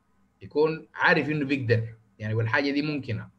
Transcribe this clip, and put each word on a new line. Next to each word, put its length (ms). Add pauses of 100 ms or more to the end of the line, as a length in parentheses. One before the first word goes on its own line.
(420)
يكون 520
عارف 340
إنه 160
بيقدر 400 (340)
يعني، 160
والحاجة 360
دي 120
ممكنة، 460 (100)